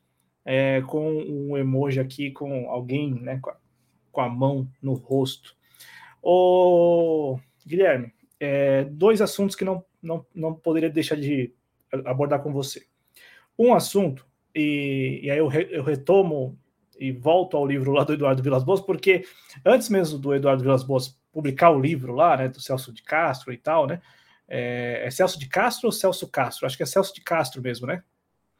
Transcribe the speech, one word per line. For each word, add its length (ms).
é, 380
com 300
um 440
emoji 440
aqui, 300
com 400
alguém, 440
né, 260
com 100
a, 60
com 100
a 80
mão 400
no 140
rosto. 640
Ô, 1160
Guilherme, 460
é, 440
dois 360
assuntos 340
que 100
não, 200
não, 220
não 200
poderia 340
deixar 280
de 360
abordar 380
com 100
você. 340
Um 160
assunto, 520
e, 680
e 80
aí 80
eu 100
re-, 220
eu 120
retomo 760
e 140
volto 440
ao 100
livro 260
lá 120
do 80
Eduardo 300
Vilas 220
Boas, 160
porque 440
antes 240
mesmo 300
do 160
Eduardo 280
Vilas 200
Boas 360
publicar 380
o 100
livro 340
lá, 220
né, 120
do 120
Celso 320
de 100
Castro 500
e 60
tal, 280
né, 140
é, 560
é 60
Celso 280
de 100
Castro 400
ou 40
Celso 360
Castro? 380
Acho 100
que 60
é 40
Celso 280
de 60
Castro 420
mesmo, 240
né? 160